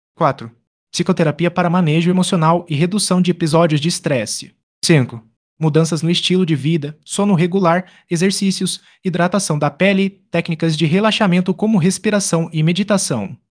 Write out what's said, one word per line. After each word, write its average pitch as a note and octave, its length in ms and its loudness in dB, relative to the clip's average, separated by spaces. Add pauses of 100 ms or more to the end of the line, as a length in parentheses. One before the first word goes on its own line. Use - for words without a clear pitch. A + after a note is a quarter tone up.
(160)
Quatro, C#3 340 -2 (400)
psicoterapia E3+ 640 0
para F3 180 0
manejo E3+ 400 2
emocional F3 600 0
e D#3 60 -4
redução F3+ 460 0
de F3+ 100 2
episódios D#3+ 500 2
de D#3+ 80 -2
estresse. - 640 -6 (280)
Cinco, B2 400 2 (380)
mudanças D#3 420 0
no D#3+ 80 0
estilo F#3 360 0
de D#3+ 100 0
vida, D3 480 -2
sono G3+ 300 0
regular, F3+ 520 2 (240)
exercícios, F#3+ 680 -2 (240)
hidratação F3 560 0
da D3 100 0
pele, G3 520 0 (100)
técnicas E3 460 -2
de E3+ 80 0
relaxamento F#3 680 2
como A3 240 0
respiração F#3 760 0
e D#3 100 0
meditação. F3 720 -2 (160)